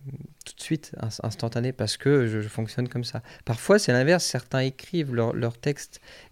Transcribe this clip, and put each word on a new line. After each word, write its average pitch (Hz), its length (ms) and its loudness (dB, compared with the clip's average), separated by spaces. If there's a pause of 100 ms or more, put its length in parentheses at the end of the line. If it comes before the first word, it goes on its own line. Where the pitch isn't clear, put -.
(460)
tout - 100 -14
de - 60 -16
suite, - 380 -4
ins-, 113 100 -4 (140)
instantanée, 117 480 -2
parce 110 260 -2
que 139 300 4
je, 107 140 0
je 107 60 -4
fonctionne 113 420 -4
comme 123 140 -4
ça. 117 200 -8 (220)
Parfois, 190 340 4
c'est 170 140 2
l'inverse. 151 320 4
Certains - 340 -2
écrivent 131 560 -2
leur, 117 180 2
leur 117 240 -2
texte - 440 -4 (300)